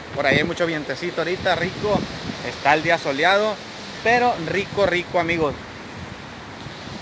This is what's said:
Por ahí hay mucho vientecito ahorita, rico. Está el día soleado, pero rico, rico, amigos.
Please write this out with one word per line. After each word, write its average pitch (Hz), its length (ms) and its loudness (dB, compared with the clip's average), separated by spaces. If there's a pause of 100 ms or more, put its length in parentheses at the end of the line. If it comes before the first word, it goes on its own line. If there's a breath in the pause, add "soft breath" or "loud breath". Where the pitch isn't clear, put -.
(160)
Por 143 100 2
ahí 139 120 6
hay 151 60 4
mucho 170 220 0
vientecito 165 560 -2
ahorita, 180 340 2
rico. 190 440 0 (480)
Está 135 260 2
el 156 80 2
día 165 160 2
soleado, 185 580 2 (480)
pero 240 300 6 (140)
rico, 190 380 0
rico, 175 340 2
amigos. 165 340 2 (1500)